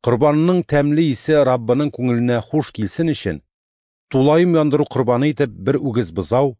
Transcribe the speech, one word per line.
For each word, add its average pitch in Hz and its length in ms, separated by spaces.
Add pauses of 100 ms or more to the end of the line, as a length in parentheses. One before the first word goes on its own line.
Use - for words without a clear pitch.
Корбанның 151 640
тәмле 147 460
исе 147 340
Раббының 127 480
күңеленә 120 560
хуш 151 240
килсен 147 400
өчен, 80 280 (680)
тулаем 160 480
яндыру 147 400
корбаны 127 320
итеп 131 240
бер 101 240
үгез 107 320
бозау 110 500